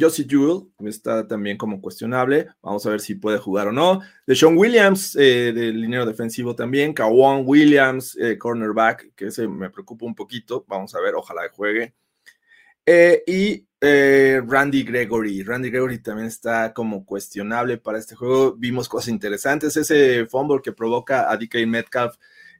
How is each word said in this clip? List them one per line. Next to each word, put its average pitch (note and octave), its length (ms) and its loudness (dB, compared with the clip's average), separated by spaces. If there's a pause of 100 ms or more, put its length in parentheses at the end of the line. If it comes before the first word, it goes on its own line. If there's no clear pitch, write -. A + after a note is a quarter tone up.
Josie D#3 260 2
Jewell, C#3+ 360 0 (160)
está G#2 480 -6
también G2+ 300 -6
como G#2 220 -8
cuestionable. B2+ 680 -4 (160)
Vamos G2+ 240 -6
a - 20 -2
ver G#2+ 120 -4
si G#2 120 -10
puede G#2 240 -4
jugar G2+ 300 -4
o G#2 40 -2
no. F3+ 300 0 (240)
Deshaun D#3 320 6
Williams, G3 580 4
eh, B2 380 4
del A2+ 260 -4
liniero A#2+ 280 -4
defensivo A#2 480 -6
también. C3+ 380 -2
Kawan C3 520 4
Williams, C#3 760 4
eh, A#2 160 -2
cornerback, A2+ 800 -2
que G2+ 120 -12
ese A2+ 200 -6
me F#2 220 -10
preocupa A2+ 380 -16
un A2+ 80 -10
poquito. - 520 -12
Vamos G2 280 -10
a E2+ 60 -4
ver, G2 120 -2
ojalá - 400 -8
juegue. G#2+ 400 -6 (880)
Eh, E3+ 440 6
y, F#3+ 400 -2 (120)
eh, C#3 640 4
Randy C3+ 380 0
Gregory. A2 640 -4
Randy B2 260 -8
Gregory B2+ 300 -4
también A2 300 -8
está A2+ 440 -4
como G#2+ 320 -8
cuestionable A2 720 -6
para A2 220 -8
este - 160 -18
juego. C3 380 0
Vimos A#2+ 360 -6
cosas A#2+ 200 -8
interesantes. C3+ 680 -4
Ese C#3 480 2
fumble C#3 380 -2
que A#2 80 -8
provoca A#2+ 580 -2
a A2 80 -2
D A2+ 100 -8
K A#2+ 200 -6
Metcalf, A#2 480 -4 (440)